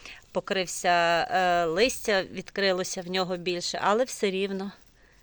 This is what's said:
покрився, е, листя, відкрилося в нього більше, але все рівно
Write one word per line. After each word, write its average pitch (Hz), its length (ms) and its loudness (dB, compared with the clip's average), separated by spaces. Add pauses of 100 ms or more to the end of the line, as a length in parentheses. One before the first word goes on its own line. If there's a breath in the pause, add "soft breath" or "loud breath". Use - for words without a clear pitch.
(320 loud breath)
покрився, 175 1000 2
е, 175 340 2
листя, 196 580 2
відкрилося 185 800 -2
в 175 80 -10
нього 185 260 0
більше, 175 460 -4
але 214 220 4
все 220 260 -2
рівно 196 420 -4 (500 soft breath)